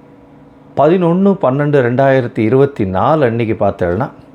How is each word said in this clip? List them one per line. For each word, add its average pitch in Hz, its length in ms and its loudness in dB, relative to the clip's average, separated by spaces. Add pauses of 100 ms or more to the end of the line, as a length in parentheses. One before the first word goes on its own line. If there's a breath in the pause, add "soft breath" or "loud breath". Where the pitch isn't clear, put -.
(760)
பதினொன்னு 180 640 2
பன்னெண்டு 143 360 0
ரெண்டாயிரத்தி 127 640 0
இருபத்தி 117 460 0
நாலு 123 400 0
அன்னைக்கு 113 400 -2
பார்த்தேன்னா, 95 440 -2 (260)